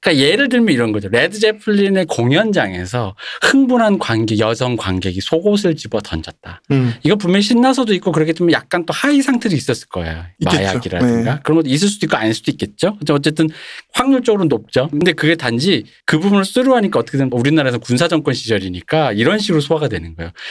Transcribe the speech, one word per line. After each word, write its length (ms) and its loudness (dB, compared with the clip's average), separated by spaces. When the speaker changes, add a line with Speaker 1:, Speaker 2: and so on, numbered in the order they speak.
Speaker 1:
그러니까 220 2
예를 260 2
들면 220 2
이런 200 0
거죠. 180 -4
레드 300 0
제플린의 640 2
공연장에서 1080 0
흥분한 560 2
관객, 400 -2
여성 380 0
관객이 440 -4
속옷을 560 0
집어 240 -6
던졌다. 720 -12
Speaker 2:
음. 320 2
Speaker 1:
이거 140 2
분명히 260 2
신나서도 540 2
있고 160 -2
그렇겠지만 400 2
약간 340 -2
또 80 -4
하이 300 2
상태도 320 0
있었을 320 -2
거예요. 360 -6
Speaker 2:
있겠죠. 200 2
Speaker 1:
마약이라든가. 720 0
Speaker 2:
네. 80 -6
Speaker 1:
그런 140 2
것도 120 0
있을 180 2
수도 180 -4
있고 120 -2
아닐 180 0
수도 160 -6
있겠죠. 480 -4
근데 140 -2
어쨌든 360 0
확률적으로는 540 2
높죠. 440 0
근데 220 2
그게 220 2
단지 500 0
그 140 2
부분을 260 2
쓰루하니까 540 2
어떻게 180 -4
되면 160 0
우리나라에서 460 2
군사정권 560 0
시절이니까 800 -2
이런 260 0
식으로 200 0
소화가 280 0
되는 280 -8
거예요. 140 -10